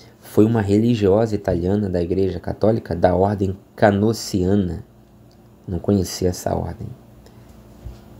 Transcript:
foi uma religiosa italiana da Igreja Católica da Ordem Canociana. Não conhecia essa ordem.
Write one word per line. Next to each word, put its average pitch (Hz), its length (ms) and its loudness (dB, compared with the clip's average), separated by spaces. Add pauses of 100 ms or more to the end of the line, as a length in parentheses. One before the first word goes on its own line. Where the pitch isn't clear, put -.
(200)
foi - 260 2
uma 113 140 2
religiosa 107 760 2
italiana 95 560 -2
da 90 120 -2
Igreja 90 400 -2
Católica 107 520 -2
da 90 220 2
Ordem 95 420 0 (200)
Canociana. 101 1040 0 (840)
Não 90 140 -6
conhecia 95 480 0
essa 90 260 -2
ordem. 85 340 -6 (1300)